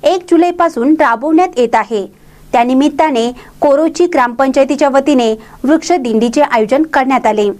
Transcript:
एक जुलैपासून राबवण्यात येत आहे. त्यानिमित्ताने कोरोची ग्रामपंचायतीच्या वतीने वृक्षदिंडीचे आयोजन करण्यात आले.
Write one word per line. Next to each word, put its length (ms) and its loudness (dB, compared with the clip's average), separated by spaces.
एक 280 -2
जुलैपासून 640 0
राबवण्यात 640 0
येत 180 0
आहे. 320 -2
त्यानिमित्ताने 800 0
कोरोची 460 0
ग्रामपंचायतीच्या 840 0
वतीने 440 2
वृक्षदिंडीचे 760 0
आयोजन 420 0
करण्यात 440 0
आले. 340 0